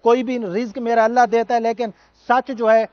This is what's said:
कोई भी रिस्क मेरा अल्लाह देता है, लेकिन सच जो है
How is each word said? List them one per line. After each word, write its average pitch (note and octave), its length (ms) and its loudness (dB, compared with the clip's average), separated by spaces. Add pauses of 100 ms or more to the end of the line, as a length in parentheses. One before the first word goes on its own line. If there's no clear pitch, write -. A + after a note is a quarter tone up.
कोई A#3+ 180 4
भी B3 220 -4
रिस्क G3+ 340 -6
मेरा A#3 260 2
अल्लाह A#3+ 220 2
देता A3+ 280 0
है, A#3 60 0
लेकिन A3+ 320 -4 (360)
सच B3+ 240 0
जो A3+ 140 -2
है A3 240 4